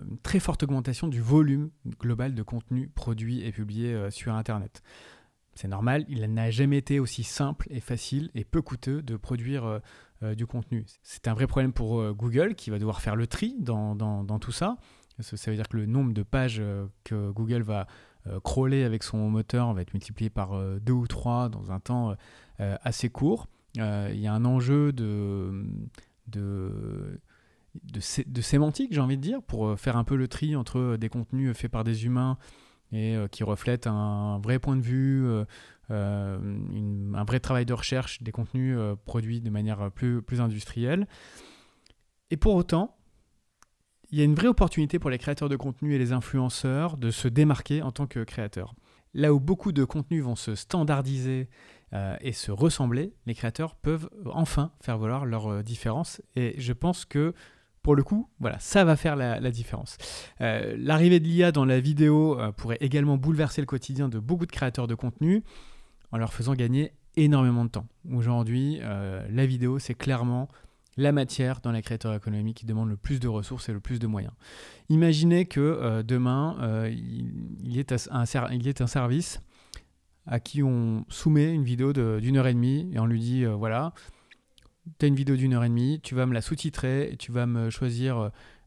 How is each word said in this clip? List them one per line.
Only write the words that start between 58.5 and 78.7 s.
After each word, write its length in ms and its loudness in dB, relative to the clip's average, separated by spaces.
ça 260 6
va 100 8
faire 220 0
la, 240 0
la 100 0
différence. 460 -8
Euh, 380 0
l'arrivée 420 6
de 60 2
l'I 180 4
A 80 6
dans 140 4
la 160 6
vidéo, 580 6
euh, 140 -2
pourrait 260 -4
également 380 2
bouleverser 420 0
le 80 -2
quotidien 400 -2
de 120 -2
beaucoup 260 -2
de 60 -8
créateurs 360 -2
de 80 -2
contenu 480 2
en 40 -4
leur 160 -2
faisant 200 -2
gagner 400 0
énormément 480 6
de 60 -4
temps. 160 -8
Aujourd'hui, 720 0
euh, 460 -6
la 160 2
vidéo, 340 0
c'est 160 -6
clairement 520 -2
la 120 4
matière 500 0
dans 100 -2
la 120 -2
creator 320 -4
economy 400 -2
qui 100 -14
demande 240 0
le 80 -2
plus 220 -4
de 80 -2
ressources 420 -4
et 20 -4
le 80 -4
plus 200 -4
de 80 0
moyens. 260 -4
Imaginez 560 6
que, 140 -2
euh, 420 2
demain, 580 0
euh, 320 -2
il, 680 -8
il 160 -6
y 40 0
ait 140 -2
un, 40 2
un 160 0
ser-, 260 -2
il 140 -2
y 40 0
ait 120 -2